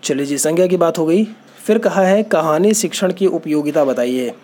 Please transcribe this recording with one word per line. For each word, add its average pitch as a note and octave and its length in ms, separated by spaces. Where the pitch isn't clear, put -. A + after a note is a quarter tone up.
चलिए C#3 220
जी, C#3+ 120
संज्ञा E3+ 300
की F3+ 100
बात E3 200
हो E3 80
गई। G3 220
फिर G#3+ 100
कहा G3 240
है, G3 220
कहानी E3+ 500
शिक्षण F#3 400
की F#3+ 140
उपयोगिता D3+ 580
बताइए। B2 480